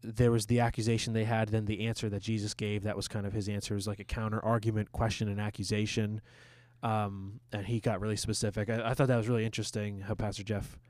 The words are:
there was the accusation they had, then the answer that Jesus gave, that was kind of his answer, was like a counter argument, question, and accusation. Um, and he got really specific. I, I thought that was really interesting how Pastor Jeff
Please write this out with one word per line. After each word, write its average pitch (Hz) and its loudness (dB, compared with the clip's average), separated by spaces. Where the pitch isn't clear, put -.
there 117 4
was 110 4
the 120 6
accusation 117 2
they 110 2
had, 113 2
then 110 2
the 107 0
answer 113 -2
that 101 -2
Jesus 104 -2
gave, 104 -2
that 104 -2
was - -4
kind 101 -4
of 98 -4
his 104 -2
answer, 104 -2
was 101 -2
like 104 -4
a 101 -14
counter 110 -2
argument, 110 2
question, 110 0
and 101 -2
accusation. 107 0
Um, 104 -2
and 101 -4
he 117 0
got 104 0
really 107 0
specific. 104 -2
I, 113 0
I 127 0
thought 135 6
that 123 4
was 110 2
really 113 2
interesting 104 -4
how 101 -4
Pastor 104 -2
Jeff 101 -4